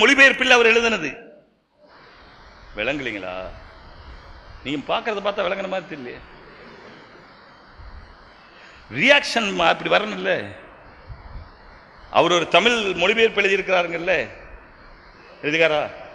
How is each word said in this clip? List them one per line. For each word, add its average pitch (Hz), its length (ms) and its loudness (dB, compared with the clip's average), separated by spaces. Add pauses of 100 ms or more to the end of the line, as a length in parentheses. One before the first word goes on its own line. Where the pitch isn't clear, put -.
மொழிபெயர்ப்பில் 254 540 6
அவர் 233 100 6
எழுதுனது. 220 440 2 (1700)
விளங்குலீங்களா? 110 580 -6 (1300)
நீங்க 139 160 -6 (140)
பார்க்கறத 214 300 -4
பார்த்தா 202 220 -4
விளங்குன 190 220 -6
மாதிரி 185 220 -8
தெரியலையே. 131 300 -14 (2750)
ரியாக்ஷன் 226 540 2 (100)
மா-, 170 100 4
அப்படி 170 220 0
வரணும்ல. 190 420 0 (1800)
அவர் 165 220 4
ஒரு 170 160 0
தமிழ் 226 300 2 (160)
மொழிபெயர்ப்பு 202 480 2
எழுதியிருக்கிறாருங்கல்ல, 180 720 0 (1300)
எழுதிக்காரா? 151 400 2 (320)